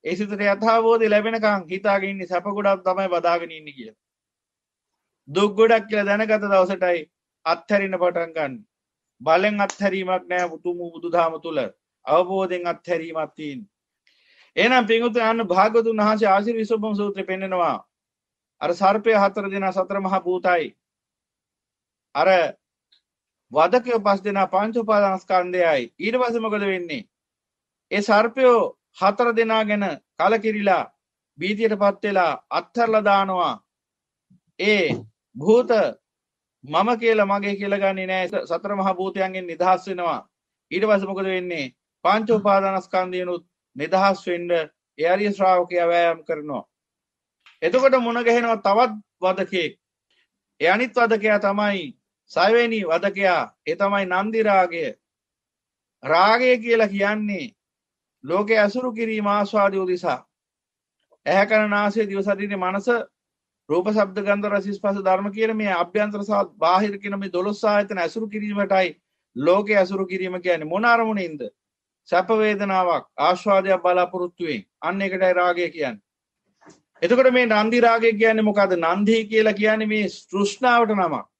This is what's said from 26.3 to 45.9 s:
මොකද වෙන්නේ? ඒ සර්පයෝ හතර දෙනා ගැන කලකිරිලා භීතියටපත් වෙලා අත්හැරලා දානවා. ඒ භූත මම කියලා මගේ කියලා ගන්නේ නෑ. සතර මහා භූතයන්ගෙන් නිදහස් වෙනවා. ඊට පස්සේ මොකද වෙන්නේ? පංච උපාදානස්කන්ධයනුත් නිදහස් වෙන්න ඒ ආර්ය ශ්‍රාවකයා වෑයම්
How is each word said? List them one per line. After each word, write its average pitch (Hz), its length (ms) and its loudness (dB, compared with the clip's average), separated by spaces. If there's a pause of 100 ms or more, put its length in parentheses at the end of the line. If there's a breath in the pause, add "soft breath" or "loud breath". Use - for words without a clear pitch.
මොකද 214 240 -4
වෙන්නේ? 175 440 -6 (840)
ඒ 202 100 -2
සර්පයෝ 233 580 4 (340)
හතර 208 400 0
දෙනා 220 320 0
ගැන 208 200 -2 (280)
කලකිරිලා 202 680 0 (560)
භීතියටපත් 202 640 -2
වෙලා 190 280 0 (160)
අත්හැරලා 220 560 0
දානවා. 190 500 2 (1080)
ඒ 196 260 2 (500)
භූත 220 360 2 (920)
මම 165 320 0
කියලා 220 300 2
මගේ 202 300 -4
කියලා 202 240 -4
ගන්නේ 190 280 -2
නෑ. 185 180 -2 (160)
සතර 175 320 -6
මහා 190 200 -2
භූතයන්ගෙන් 185 540 -6
නිදහස් 180 380 0
වෙනවා. 175 420 -4 (440)
ඊට 180 140 -2
පස්සේ 196 220 2
මොකද 190 180 -6
වෙන්නේ? 180 460 -6 (340)
පංච 214 260 0
උපාදානස්කන්ධයනුත් 190 1120 -2 (320)
නිදහස් 185 460 0
වෙන්න 175 300 -4
ඒ 160 560 -4
ආර්ය 202 240 2
ශ්‍රාවකයා 180 560 2
වෑයම් 170 360 2